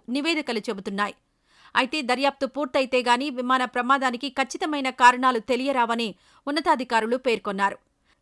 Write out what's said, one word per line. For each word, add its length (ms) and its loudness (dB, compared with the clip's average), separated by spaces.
నివేదికలు 500 -2
చెబుతున్నాయి. 560 -6
అయితే, 260 0
దర్యాప్తు 440 0
పూర్తయితే 560 0
గానీ 280 2
విమాన 360 0
ప్రమాదానికి 640 -2
ఖచ్చితమైన 600 -4
కారణాలు 500 4
తెలియరావని 760 -2
ఉన్నతాధికారులు 720 0
పేర్కొన్నారు. 600 -2